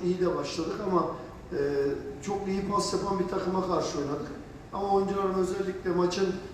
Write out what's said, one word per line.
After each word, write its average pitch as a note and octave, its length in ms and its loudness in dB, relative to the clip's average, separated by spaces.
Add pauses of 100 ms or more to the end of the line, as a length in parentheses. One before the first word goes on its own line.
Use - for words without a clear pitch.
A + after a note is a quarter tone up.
iyi F3+ 160 2
de F3 160 2
başladık - 400 -2 (140)
ama, E3 160 4 (460)
e, E3+ 60 -2 (640)
çok G3 260 -2
iyi G3 200 0
pas - 240 0
yapan F#3+ 260 0
bir F3+ 100 0
takıma F#3 380 0
karşı D#3 320 0
oynadık. C#3 340 -4 (400)
Ama G3 220 2
oyuncularım F#3+ 400 4
özellikle F#3 560 0
maçın, F3 380 4 (260)